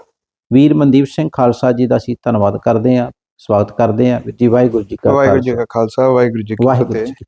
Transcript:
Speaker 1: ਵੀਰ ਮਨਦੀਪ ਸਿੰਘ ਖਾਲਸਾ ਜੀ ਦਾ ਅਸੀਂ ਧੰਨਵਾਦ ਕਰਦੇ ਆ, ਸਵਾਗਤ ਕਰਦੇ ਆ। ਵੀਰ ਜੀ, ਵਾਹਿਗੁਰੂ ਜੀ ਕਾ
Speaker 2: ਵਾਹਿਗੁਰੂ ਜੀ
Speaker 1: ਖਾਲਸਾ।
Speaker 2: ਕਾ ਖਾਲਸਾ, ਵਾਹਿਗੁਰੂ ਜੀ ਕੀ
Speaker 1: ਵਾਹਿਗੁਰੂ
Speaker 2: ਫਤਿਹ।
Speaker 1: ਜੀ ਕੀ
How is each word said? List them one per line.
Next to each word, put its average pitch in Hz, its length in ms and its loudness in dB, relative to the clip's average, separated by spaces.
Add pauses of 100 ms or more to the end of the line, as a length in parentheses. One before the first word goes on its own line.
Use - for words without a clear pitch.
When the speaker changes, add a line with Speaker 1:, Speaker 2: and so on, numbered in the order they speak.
(520)
Speaker 1:
ਵੀਰ 147 220 4
ਮਨਦੀਪ 139 320 2
ਸਿੰਘ 156 260 -6
ਖਾਲਸਾ 123 400 0
ਜੀ 123 140 -2
ਦਾ 123 100 0
ਅਸੀਂ 117 280 -6
ਧੰਨਵਾਦ 101 400 0
ਕਰਦੇ 117 320 0
ਆ, 123 140 -4 (280)
ਸਵਾਗਤ 104 340 -2
ਕਰਦੇ 117 400 0
ਆ। 120 140 -6
ਵੀਰ 113 80 -10
ਜੀ, 123 120 0
ਵਾਹਿਗੁਰੂ 117 380 0
ਜੀ 107 120 -14
ਕਾ - 160 0
Speaker 2:
ਵਾਹਿਗੁਰੂ 139 280 2
ਜੀ 127 100 -4
Speaker 1:
ਖਾਲਸਾ। 117 140 -4
Speaker 2:
ਕਾ - 40 -10
ਖਾਲਸਾ, 117 400 -2
ਵਾਹਿਗੁਰੂ 123 340 0
ਜੀ 107 120 -8
ਕੀ 117 120 0
Speaker 1:
ਵਾਹਿਗੁਰੂ 123 240 0
Speaker 2:
ਫਤਿਹ। 113 160 -4
Speaker 1:
ਜੀ 269 60 -10
ਕੀ - 160 -20